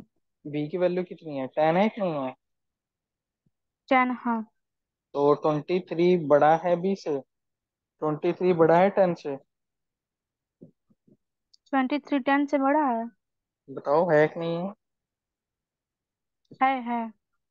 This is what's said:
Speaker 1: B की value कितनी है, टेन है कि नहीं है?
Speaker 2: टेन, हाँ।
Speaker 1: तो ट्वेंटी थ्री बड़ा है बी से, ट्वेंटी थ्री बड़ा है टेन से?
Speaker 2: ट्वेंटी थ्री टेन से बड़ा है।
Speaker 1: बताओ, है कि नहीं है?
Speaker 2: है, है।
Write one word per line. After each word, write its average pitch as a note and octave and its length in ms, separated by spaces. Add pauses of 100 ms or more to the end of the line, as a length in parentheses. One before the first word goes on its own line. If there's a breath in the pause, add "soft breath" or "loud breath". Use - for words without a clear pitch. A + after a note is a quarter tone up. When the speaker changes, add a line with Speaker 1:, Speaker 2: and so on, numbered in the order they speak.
(460)
Speaker 1:
B D3+ 240
की F3+ 80
value F3+ 260
कितनी D#3 340
है, C3 100
टेन D#3 300
है G3+ 120
कि A3 120
नहीं D#3 240
है? C3 80 (1600)
Speaker 2:
टेन, B3+ 300
हाँ। A#3 220 (760)
Speaker 1:
तो C#3+ 200
ट्वेंटी E3 440 (100)
थ्री F3 260 (120)
बड़ा D3 300
है F3 180
बी F#3+ 200
से, D3+ 240
ट्वेंटी - 1120
थ्री F3+ 200
बड़ा E3 240
है F#3+ 120
टेन F#3+ 240
से? C#3+ 220 (2500)
Speaker 2:
ट्वेंटी C4+ 260
थ्री C#4+ 200
टेन C#4 260
से C#4+ 120
बड़ा C#4+ 300
है। A#3 180 (640)
Speaker 1:
बताओ, D3+ 380
है D#3 180
कि E3 120
नहीं E3 180
है? F#3 160 (1900)
Speaker 2:
है, C4 180
है। A#3 320 (380)